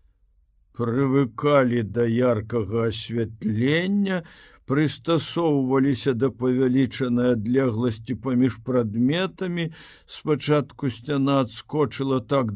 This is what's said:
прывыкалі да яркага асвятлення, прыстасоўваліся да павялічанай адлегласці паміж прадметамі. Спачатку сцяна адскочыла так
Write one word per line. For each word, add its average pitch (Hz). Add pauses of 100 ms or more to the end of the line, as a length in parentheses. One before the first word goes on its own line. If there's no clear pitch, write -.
(760)
прывыкалі 127
да 110
яркага 113
асвятлення, 156 (440)
прыстасоўваліся 143
да 123
павялічанай 123
адлегласці 117
паміж 127
прадметамі. 160 (340)
Спачатку 147
сцяна 135
адскочыла 135
так 120